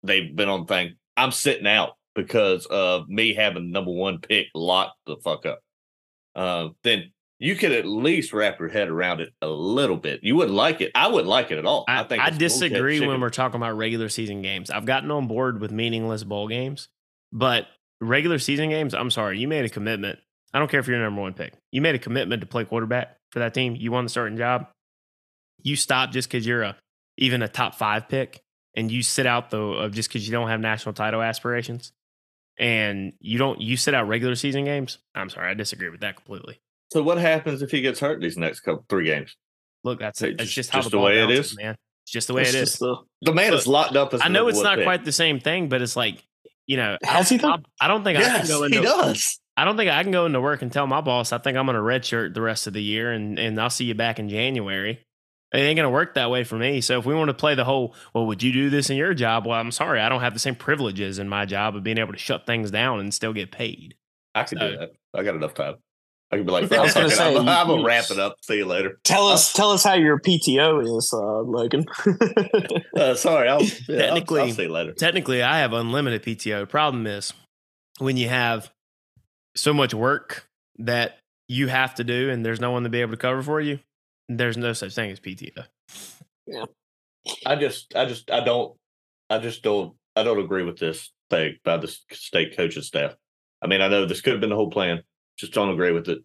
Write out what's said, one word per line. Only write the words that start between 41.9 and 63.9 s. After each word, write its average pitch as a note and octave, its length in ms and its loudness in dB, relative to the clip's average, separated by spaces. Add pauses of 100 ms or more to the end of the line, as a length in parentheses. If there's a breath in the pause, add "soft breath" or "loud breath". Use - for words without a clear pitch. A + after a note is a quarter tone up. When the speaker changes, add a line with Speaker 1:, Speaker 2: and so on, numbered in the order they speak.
Speaker 2:
It's - 80 -16
just A#2 160 -4
the B2+ 60 -4
way C3 80 2
Speaker 3:
It's B2+ 120 4
Speaker 2:
it C3+ 60 2
Speaker 3:
just A#2+ 140 0
Speaker 2:
is. - 40 -8
Speaker 3:
the B2+ 180 -2 (260)
Speaker 1:
The D#3+ 100 2
man F#3+ 180 4
Speaker 2:
Look, D#3 100 4
Speaker 1:
is B2 60 -2
locked C#3 300 4
up C#3 180 4
as A#2+ 60 2
Speaker 2:
I D3+ 80 4
Speaker 1:
the F3+ 60 2
Speaker 2:
know G3+ 60 6
Speaker 1:
number A#3+ 100 4
Speaker 2:
it's G#3 80 2
Speaker 1:
one G3+ 60 2
Speaker 2:
not G3 120 4
Speaker 1:
pick. F#3 80 2
Speaker 2:
quite F3+ 200 2
the D3+ 80 -2
same D3+ 280 2
thing, E3 280 0
but C3 140 0
it's A#2+ 140 -4
like, A2+ 260 -2 (440)
you C3+ 100 0
know, G#2+ 260 0
Speaker 3:
Has F#3 300 4
Speaker 2:
I, - 20 6
Speaker 3:
he, A#3+ 60 4
though? - 100 2
Speaker 2:
I, E3+ 80 2 (220)
I C3+ 80 4
don't G3+ 160 2
think F3 140 2
I - 40 6
Speaker 1:
Yes, B3 180 4
Speaker 2:
can E3 80 -2
go D3 160 2
into G#3 140 4
Speaker 1:
he F3 60 4
does. - 560 2 (160)
Speaker 2:
I C#3 80 2
don't G#3 120 2
think G#3+ 140 2
I D3 120 2
can F#3+ 100 0
go F3 140 2
into C#3 140 2
work C#3 220 0
and A#2+ 100 -6
tell C#3+ 140 0
my C3+ 140 0
boss, B2 320 0
"I A#2+ 60 -2
think C3 180 -2
I'm C3+ 100 2
gonna B2 120 2
redshirt A#2 560 0
the A2+ 80 -4
rest A2 240 -2
of G#2 60 -8
the G#2+ 100 -6
year, A2 300 -2
and, G#2+ 260 -4
and A2 220 -2
I'll A#2+ 100 0
see B2 140 -4
you A#2 100 -2
back A2+ 240 -2
in G#2+ 100 -6
January." G#2+ 720 -4 (520)
It - 60 2
ain't D3 180 4
gonna D3+ 140 4
work D3+ 240 0
that B2 160 0
way B2+ 120 0
for A2+ 140 -6
me. B2+ 240 0
So B2+ 180 0
if A#2 80 -4
we C#3 80 2
wanna D#3 200 2
play D3+ 200 2
the C3 100 2
whole, B2+ 300 0 (200 loud breath)
"Well, A#2 120 2
would G#2 160 -2
you B2+ 100 2
do C3+ 180 2
this C#3 200 0
in C3+ 60 0
your F3 180 0
job?" A2+ 320 0
Well, A#2 140 0
I'm A#2 100 -4
sorry, D3 300 0
I G#2+ 80 2
don't B2 140 0
have A#2+ 100 0
the A2+ 80 -6
same C3 160 -2
privileges G2+ 640 -2
in G2 80 -6
my G2+ 160 -2
job G2+ 320 -2
of G2 80 -8
being A2 140 0
able G#2+ 140 -2
to F#2+ 60 -12
shut - 280 -6
things A2+ 260 -2
down A#2 260 0
and G2+ 160 -4
still A2+ 180 -4
get G2 200 -6
paid. - 420 -10 (400)